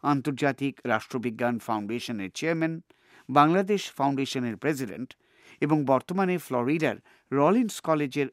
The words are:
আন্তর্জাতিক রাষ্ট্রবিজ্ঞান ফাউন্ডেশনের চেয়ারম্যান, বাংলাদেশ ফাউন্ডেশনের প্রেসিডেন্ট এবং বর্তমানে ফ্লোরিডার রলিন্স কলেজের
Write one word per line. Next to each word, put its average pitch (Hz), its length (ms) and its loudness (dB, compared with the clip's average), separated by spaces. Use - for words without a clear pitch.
আন্তর্জাতিক 139 840 0
রাষ্ট্রবিজ্ঞান 117 720 -2
ফাউন্ডেশনের 107 720 -6
চেয়ারম্যান, 165 500 -2
বাংলাদেশ 180 640 4
ফাউন্ডেশনের 135 640 -2
প্রেসিডেন্ট 131 580 -4
এবং 151 240 2
বর্তমানে 180 520 0
ফ্লোরিডার 131 580 0
রলিন্স 180 500 2
কলেজের 147 520 0